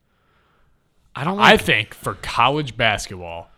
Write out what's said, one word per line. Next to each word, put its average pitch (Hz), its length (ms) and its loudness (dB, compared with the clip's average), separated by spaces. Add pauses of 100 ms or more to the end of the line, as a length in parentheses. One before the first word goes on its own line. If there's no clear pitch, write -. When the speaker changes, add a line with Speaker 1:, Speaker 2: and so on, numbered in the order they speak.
(1160)
Speaker 1:
I 123 100 -8
don't 190 140 -4
Speaker 2:
I 175 120 8
Speaker 1:
like 214 100 4
Speaker 2:
think 113 320 -2
for - 220 -10
college 127 640 -2
basketball, 92 800 -4